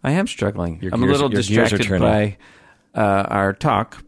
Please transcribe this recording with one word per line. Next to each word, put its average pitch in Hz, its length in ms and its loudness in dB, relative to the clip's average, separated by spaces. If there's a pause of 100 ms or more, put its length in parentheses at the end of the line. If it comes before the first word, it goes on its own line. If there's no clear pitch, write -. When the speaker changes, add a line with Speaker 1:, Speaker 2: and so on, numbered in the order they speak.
Speaker 1:
I 131 80 0
am 190 160 0
struggling. 87 540 -4
Speaker 2:
Your 92 120 -6
Speaker 1:
I'm 117 80 -2
a 127 60 2
Speaker 2:
gears, 139 140 2
Speaker 1:
little 139 120 0
Speaker 2:
your 98 80 2
gears 110 320 2
are 101 40 0
Speaker 1:
distracted 113 100 0
Speaker 2:
turning. 104 500 2 (560)
Speaker 1:
by, - 80 -6
uh, 98 260 2
our 98 260 0
talk, 117 540 -2